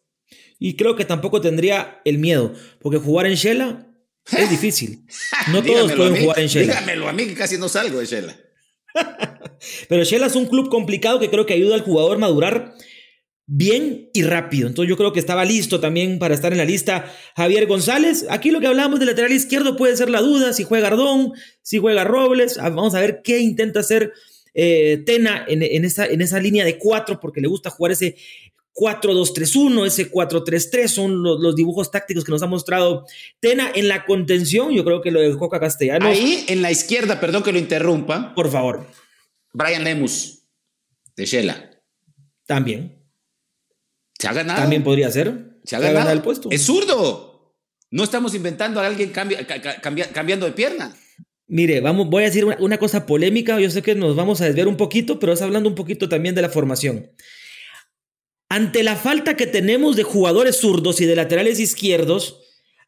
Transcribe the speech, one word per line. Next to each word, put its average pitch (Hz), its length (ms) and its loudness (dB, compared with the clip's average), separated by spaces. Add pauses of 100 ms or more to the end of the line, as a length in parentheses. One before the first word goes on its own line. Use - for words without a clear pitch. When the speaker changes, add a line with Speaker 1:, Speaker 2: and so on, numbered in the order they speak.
(600)
Speaker 1:
Y 180 160 -4
creo 226 200 0
que 208 100 -4
tampoco 180 360 -2
tendría 175 640 -2
el 147 120 2
miedo, 147 360 0 (280)
porque 147 160 0
jugar 156 300 0
en 190 80 0
Shela 226 520 -2 (440)
es 330 180 2
Speaker 2:
<laughs> - 0 -
Speaker 1:
difícil. 143 560 -2 (460)
No 190 120 2
todos 233 260 4
Speaker 2:
Dígamelo 151 40 0
a - 40 -2
Speaker 1:
pueden 180 160 4
Speaker 2:
mí, 175 80 2
Speaker 1:
jugar 156 180 2
en 156 80 0
Shela. 151 260 2
Speaker 2:
dígamelo 160 360 -4
a 151 40 -6
mí, 220 140 -4
que 190 80 -10
casi 185 220 -4
no 180 120 -6
salgo 196 300 -2
de 120 80 -6
Shela. 101 280 -8 (580)
Speaker 1:
<laughs> - 960 -10
Pero 170 140 2
Shela 226 240 2
es - 80 0
un 254 100 2
club 262 240 0
complicado 220 500 0
que 220 100 0
creo 208 160 0
que 202 80 -2
ayuda 196 220 2
al 220 60 0
jugador 175 360 2
a - 20 0
madurar 196 540 0 (720)
bien 214 680 0
y 180 100 2
rápido. 156 440 0
Entonces 170 220 -2
yo 185 80 0
creo 208 140 2
que 175 80 -2
estaba 180 240 0
listo 185 360 0
también 175 400 0
para 160 140 0
estar 147 200 0
en 180 40 2
la 160 80 2
lista 185 460 -2 (240)
Javier 190 320 4
González. 233 640 2
Aquí 165 220 0
lo 320 100 2
que 262 60 2
hablamos 277 320 2
del 254 100 2
lateral 240 240 0
izquierdo 269 420 0
puede 247 220 2
ser 240 120 0
la 233 120 2
duda, 262 320 2
si 226 100 -4
juega 214 240 2
Ardón, 269 460 2 (280)
si - 180 -2
juega 202 240 2
Robles. 254 540 2
Ah, - 120 -4
vamos 180 260 0
a 185 60 0
ver 214 220 -2
qué 240 160 2
intenta 220 420 0
hacer, 220 320 0 (400)
eh, 156 520 4
Tena 233 420 2
en, 156 160 0
en 160 200 0
esa, 185 220 -2
en 165 160 0
esa 185 180 0
línea 202 240 2
de 165 140 0
cuatro, 214 420 -2
porque 151 220 -8
le 139 80 -2
gusta 190 200 -6
jugar 170 220 -2
ese 180 240 -2 (560)
cuatro 208 420 0
dos 180 200 2
tres 156 220 -2
uno, 262 300 4
ese 190 240 -2
cuatro 170 340 0
tres 165 280 -2
tres, 240 200 2
son 190 300 0
lo-, 170 160 2
los 160 180 2
dibujos 170 360 0
tácticos 160 320 -4
que 151 80 -8
nos 151 120 0
ha 180 40 -4
mostrado 175 580 0 (360)
Tena 254 340 2
en 202 140 2
la 190 160 -2
contención. 185 640 0
Yo 196 140 2
creo 170 160 0
que 175 100 -2
lo 165 80 4
de 151 180 2
Coca 170 220 -4
Castellanos 156 500 0
Speaker 2:
Ahí 240 380 2
en 185 140 0
la 175 100 0
izquierda, 208 480 -2
perdón 175 240 0
que 208 80 0
lo 180 80 2
interrumpa. 165 760 0
Speaker 1:
Por 165 140 0
favor. 127 380 -2 (640)
Speaker 2:
Brian 160 320 -2
Lemus, 151 600 -4 (720)
de 98 80 -8
Shela. 107 440 -4 (800)
Speaker 1:
También. 135 520 -4 (1200)
Speaker 2:
Se 104 60 -4
ha 107 40 -4
ganado. 160 280 -4
Speaker 1:
También 147 220 0
podría 139 280 2
ser. 180 540 -6
Speaker 2:
Se - 100 -8
ha 113 40 -4
Speaker 1:
Se 135 60 0
ha 151 40 0
Speaker 2:
ganado. 151 100 2
Speaker 1:
ganado 156 160 2
el 156 60 -2
puesto. - 280 -6
Speaker 2:
Es 147 140 0
zurdo. 254 880 -2 (380)
No 160 140 -2
estamos 240 280 -4
inventando 208 460 -6
a 196 80 -2
alguien 202 240 -4
cambia-, 190 340 -6
ca-, 139 160 -10
ca-, 143 200 -10
cambia-, 151 320 -6
cambiando 185 320 -2
de 156 80 -4
pierna. 180 420 -6 (520)
Speaker 1:
Mire, 160 340 2
vamos, 165 280 2
voy 190 140 2
a 214 40 2
decir 202 180 2
una, 214 160 2
una 208 180 2
cosa 208 260 0
polémica. 214 540 2
Yo 190 100 2
sé 175 120 -4
que 214 140 0
nos 170 200 0
vamos 175 240 0
a 175 60 0
desviar 160 240 2
un 196 80 0
poquito, 233 420 0
pero 170 140 2
es 175 80 0
hablando 208 260 0
un 202 80 0
poquito 185 320 -6
también 170 280 -2
de 180 60 2
la 175 60 0
formación. 135 640 -4 (1400)
Ante 214 360 0
la 220 120 0
falta 294 400 -2
que 247 100 -2
tenemos 226 520 2
de 214 60 2
jugadores 202 540 2
zurdos 175 440 2
y 175 40 4
de 165 120 4
laterales 170 420 0
izquierdos, 180 800 -2 (480)